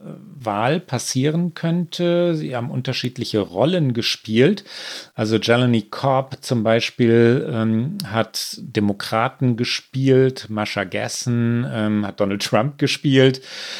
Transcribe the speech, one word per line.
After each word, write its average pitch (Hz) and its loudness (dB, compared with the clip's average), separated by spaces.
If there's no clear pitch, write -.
äh, - -16
Wahl 113 0
passieren 151 -2
könnte. 175 0
Sie 151 -6
haben 120 -4
unterschiedliche 123 -4
Rollen 131 2
gespielt. 117 2
Also 110 0
Jelani 117 2
Cobb 131 -2
zum 120 -2
Beispiel, 117 4
ähm, 113 -2
hat - -4
Demokraten 113 -2
gespielt, 131 0
Masha 107 -4
Gessen, 117 -2
ähm, 107 0
hat 98 -6
Donald 101 -2
Trump 127 0
gespielt. 131 4